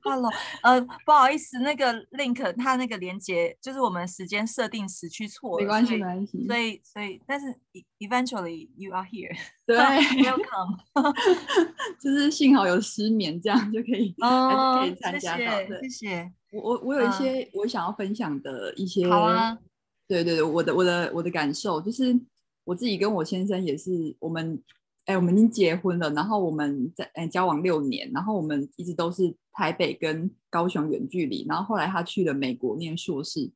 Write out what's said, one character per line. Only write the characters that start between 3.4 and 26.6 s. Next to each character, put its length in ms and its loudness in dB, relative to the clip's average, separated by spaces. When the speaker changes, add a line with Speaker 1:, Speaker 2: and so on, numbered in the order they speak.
Speaker 1:
就 140 -10
是 80 -2
我 80 2
们 180 -4
时 180 -10
间 220 -2
设 220 -2
定 180 -6
时 220 -10
区 180 -8
错 320 -6
了， 40 2
Speaker 2:
没 40 -2
关 180 4
系， 40 2
Speaker 1:
所 80 0
以， 20 0
Speaker 2:
没 60 -4
关 220 -4
系。 200 -6
Speaker 1:
所 100 -2
以， 260 -4
所 180 -14
以， 260 -10
但 140 -6
是 120 -10
e-，eventually 1040 -6
you 160 -12
are 120 -4
here。 300 -12
Speaker 2:
对。 100 4
Speaker 1:
<laughs> 480 6
Welcome。 540 -2
Speaker 2:
<laughs> 1040 2
就 100 -2
是 220 4
幸 240 8
好 120 6
有 120 4
失 300 -4
眠， 320 0
这 80 0
样 220 4
就 100 -2
可 160 -8
以， 220 -2
Speaker 1:
哦， 580 4
Speaker 2:
还 80 2
是 60 -2
可 40 -8
以 60 -18
参 180 -4
加 120 -4
到。 60 -4
Speaker 1:
谢 80 -4
谢， 220 -2
Speaker 2:
对。 140 -10
Speaker 1:
谢 80 -10
谢。 440 -8
Speaker 2:
我， 80 -8
我， 240 -2
我 100 -2
有 100 2
一 60 2
些 300 -2
Speaker 1:
嗯。 140 -10
Speaker 2:
我 120 -2
想 180 -4
要 60 -4
分 240 -6
享 260 -6
的 340 -8
一 120 -6
些， 220 0
Speaker 1:
好 120 6
啊。 360 2
Speaker 2:
对， 160 0
对， 120 0
对， 80 2
我 200 2
的， 100 0
我 120 4
的， 300 2
我 60 -4
的 80 -4
感 240 -2
受， 280 -4
就 100 -4
是 260 2
我 100 -4
自 120 -6
己 120 0
跟 180 2
我 100 0
先 200 -2
生 160 -2
也 160 -2
是， 420 -4
我 100 -6
们， 340 -6
哎， 140 0
我 40 2
们 120 4
已 40 6
经 140 6
结 240 2
婚 240 0
了， 120 0
然 140 0
后 140 0
我 100 0
们 460 -2